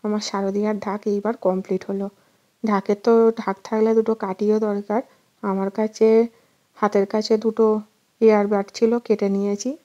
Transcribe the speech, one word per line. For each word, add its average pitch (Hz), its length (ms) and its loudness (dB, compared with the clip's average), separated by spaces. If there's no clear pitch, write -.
আমার 208 240 -2
শারদীয়ার 202 500 -2
ঢাক 202 280 -8
এইবার 208 300 -2
complete 190 480 -2
হলো। 196 220 -6
ঢাকের 208 380 0
তো 233 100 4
ঢাক 220 340 -6
থাকলে 220 300 0
দুটো 220 200 2
কাঠিও 208 440 -2
দরকার। 208 420 -2
আমার 196 280 -2
কাছে, 214 380 0
হাতের 202 280 2
কাছে 214 320 -2
দুটো 220 280 0
এয়ারবাড 208 540 4
ছিল, 226 240 2
কেটে 208 300 -2
নিয়েছি। 202 420 -2